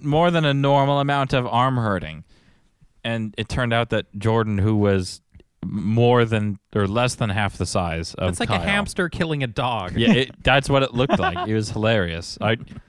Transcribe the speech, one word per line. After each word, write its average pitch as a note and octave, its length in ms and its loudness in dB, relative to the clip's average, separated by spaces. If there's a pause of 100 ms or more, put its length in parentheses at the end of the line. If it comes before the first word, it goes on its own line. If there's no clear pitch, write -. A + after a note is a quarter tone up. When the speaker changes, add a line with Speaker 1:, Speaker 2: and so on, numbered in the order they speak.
Speaker 1:
more D#3+ 240 4
than E3 160 2
a C#3 80 2
normal C#3 460 2
amount C#3 340 0
of B2 140 0
arm B2 300 2
hurting. F2 460 -2 (800)
And A2+ 340 -4
it A2+ 120 -6
turned A#2+ 240 -2
out A#2 160 0
that - 260 -4
Jordan, G#2+ 440 0
who G#2+ 160 2
was G2 460 2 (440)
more A#2 600 2
than, G#2 340 -2 (160)
or G2+ 120 2
less A#2+ 280 0
than A2+ 160 -2
half G2+ 260 -2
the F2+ 80 -2
size E2 500 -4
of F2+ 140 0
Speaker 2:
It's F2 100 -6
like A#3 100 -4
Speaker 1:
Kyle. F#3+ 120 0
Speaker 2:
a - 20 -6
hamster G3 460 -2
killing D#3+ 320 -4
a B2+ 60 -4
dog. A2 480 -4
Speaker 1:
Yeah, A2+ 180 4
it, B2 300 -4
that's C3+ 260 2
what C#3 140 4
it B2+ 100 -4
looked C3+ 240 2
like. - 300 -2
It A2 80 -2
was G#2+ 160 -2
hilarious. G2+ 720 -2
I, A2+ 160 0 (320)